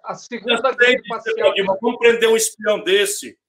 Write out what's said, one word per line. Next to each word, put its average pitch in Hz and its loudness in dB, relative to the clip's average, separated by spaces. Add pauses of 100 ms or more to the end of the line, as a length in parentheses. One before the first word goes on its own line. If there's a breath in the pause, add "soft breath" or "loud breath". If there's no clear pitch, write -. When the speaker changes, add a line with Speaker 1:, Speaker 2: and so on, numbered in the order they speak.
Speaker 1:
a 190 -10
Segunda 226 -4
Speaker 2:
Cansei 254 0
Speaker 1:
Guerra - -
Speaker 2:
de 247 2
dizer - -
Speaker 1:
Espacial 226 -8
Speaker 2:
pra 208 2
Dilma, 190 -2
vamos 233 -2
prender 226 4
um 226 4
espião 214 -2
desse. 190 -2 (100)